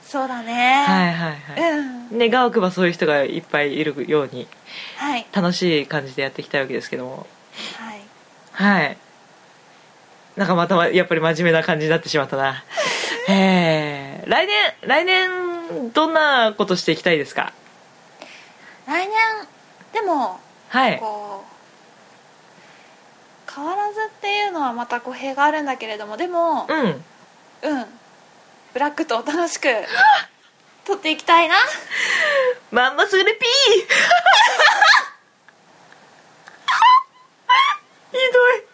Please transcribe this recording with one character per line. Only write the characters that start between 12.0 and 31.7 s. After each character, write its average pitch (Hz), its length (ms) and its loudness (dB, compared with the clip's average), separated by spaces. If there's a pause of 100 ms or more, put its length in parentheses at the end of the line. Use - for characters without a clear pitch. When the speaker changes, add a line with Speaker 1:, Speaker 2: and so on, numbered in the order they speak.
Speaker 2:
て 165 80 -12
し 156 100 0
ま 139 60 0
っ 131 40 -8
た 139 80 -6
な。 135 260 -2 (320)
Speaker 1:
<laughs> - 340 -6
Speaker 2:
え 160 960 2
ー、 - 40 -6
来 320 160 2
年、 415 80 -2 (280)
来 302 220 2
年 359 880 -2
ど 311 160 2
ん 320 40 -4
な 277 440 2
こ 202 100 0
と 190 100 0
し - 80 -8
て 165 80 0
い 151 40 0
き - 60 -14
た 175 100 2
い 156 60 2
で 139 60 -4
す - 100 -14
か？ - 180 -4 (1300)
Speaker 1:
来 349 220 -4
年、 415 40 -6 (800)
で 440 100 -2
も、 277 360 -2 (300)
Speaker 2:
は 254 220 2
い。 160 80 -4
Speaker 1:
こ 208 460 -10 (2000)
う、 - 60 -18
変 277 100 -12
わ 339 120 -6
ら 415 160 -4
ず 427 80 -8
っ 453 80 -4 (120)
て 403 160 -2
い 415 80 0
う 392 80 -4
の 330 80 -6
は 254 120 -2
ま 233 140 -6
た 240 140 -4
語 254 120 -10
弊 254 220 -8
が 277 100 2
あ 302 60 6
る 302 120 -4
ん 285 40 -6
だ 262 100 -4
け 226 100 -12
れ 214 100 -8
ど 208 100 -12
も、 214 100 -12
で 349 100 -4
も、 339 420 0
Speaker 2:
う 302 60 -2
ん。 190 300 -2 (580)
Speaker 1:
う 302 180 -2
ん。 220 60 -12 (840)
ブ 254 80 -6
ラ 285 80 0
ッ - 20 -2
ク 311 160 -6
と 233 180 -2
楽 320 240 -2
し - 100 -6
く、 311 100 -2 (1160)
撮 403 100 -2
っ - 20 -4
て 320 160 -4
い - 40 -2
き - 60 -14
た 339 200 6
い 311 60 0
な。 339 60 2 (1160)